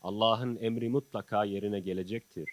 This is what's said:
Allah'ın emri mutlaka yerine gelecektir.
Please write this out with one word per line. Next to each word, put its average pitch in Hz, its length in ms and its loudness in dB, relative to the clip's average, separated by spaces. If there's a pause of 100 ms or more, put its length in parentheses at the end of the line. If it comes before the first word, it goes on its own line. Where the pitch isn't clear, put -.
Allah'ın 113 560 2
emri 113 320 -2
mutlaka 107 560 0
yerine 101 360 -2
gelecektir. 92 720 -6